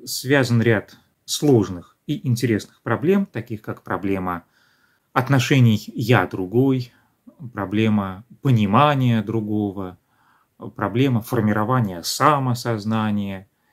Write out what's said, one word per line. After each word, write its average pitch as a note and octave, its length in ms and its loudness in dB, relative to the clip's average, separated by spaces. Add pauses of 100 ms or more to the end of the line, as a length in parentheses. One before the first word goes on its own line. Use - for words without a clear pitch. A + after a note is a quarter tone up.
связан B2+ 560 2
ряд A2 340 0 (300)
сложных F#2+ 800 0
и C#3+ 200 -6
интересных A#2 540 -2
проблем, D#3+ 460 0
таких A2 340 -10
как - 220 -12
проблема F#2 640 -6 (680)
отношений B2+ 720 4 (100)
«я-другой», A#2 1000 0 (580)
проблема G#2 720 -2 (160)
понимания B2 800 2
другого, G2+ 800 -6 (760)
проблема A2+ 460 0
формирования G#2+ 840 0
самосознания A2 1500 -2 (220)